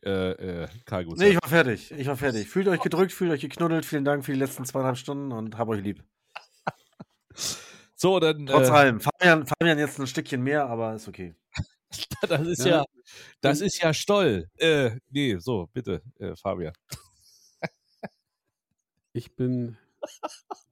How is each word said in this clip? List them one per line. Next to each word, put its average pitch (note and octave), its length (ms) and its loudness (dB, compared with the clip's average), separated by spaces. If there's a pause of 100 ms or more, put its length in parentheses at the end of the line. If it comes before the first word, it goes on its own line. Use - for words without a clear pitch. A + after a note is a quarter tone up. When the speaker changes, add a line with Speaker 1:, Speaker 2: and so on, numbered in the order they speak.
Speaker 1:
äh, F#2 600 -4
äh, D#2 40 -10 (180)
Karl F#2 200 -4
Gustav. E3 180 -4
Speaker 2:
Nee, G3+ 60 10
ich F#3 120 6
war D#3+ 80 -6
fertig. C#3+ 420 2
Ich C#3 160 -6
war C#3 100 -2
fertig. B2+ 320 -2
Fühlt F#3+ 180 0
euch F3 140 2
gedrückt, F3 320 0
fühlt F3 180 0
euch C#3 100 -2
geknuddelt. D#3+ 440 -2
Vielen D3 200 -4
Dank C#3+ 200 0
für D3 80 -4
die C3+ 60 0
letzten C3+ 260 -4
zweieinhalb C3 320 -2
Stunden C#3 340 -8
und A2 260 -8
hab A2 120 -2
euch G#2+ 120 -2
lieb. G2 220 -8 (1900)
Speaker 1:
So, F#3 240 4
dann, D#3 300 0
Speaker 2:
Trotz C3+ 200 6
Speaker 1:
äh, - 0 -
Speaker 2:
allem. C3+ 300 8
Fabian, D#3+ 480 4
Fabian D#3 320 2
jetzt C#3+ 200 -2
ein C3+ 80 -4
Stückchen C#3 360 -4
mehr, C#3+ 240 0
aber A2+ 280 -4
ist G#2+ 120 -14
okay. F2 280 -12 (560)
Speaker 1:
<laughs> - 380 -6
Das D#3+ 180 0
ist F#3 180 -2
Speaker 3:
Ja. - 0 -
Speaker 1:
ja, D#3+ 200 4 (560)
das C#3+ 200 2
Speaker 3:
Und - 0 -
Speaker 1:
ist G3 200 -2
ja D#3+ 120 4
Stoll. D3 640 2
Äh, C#3+ 400 2 (120)
nee, C3 300 0
so, F#2 340 -4
bitte, G2 280 -4 (180)
äh, F2+ 160 -8
Fabian. F2+ 380 -6 (160)
<laughs> - 160 -16 (2000)
Speaker 3:
Ich - 220 -10
bin, B2 420 -4 (960)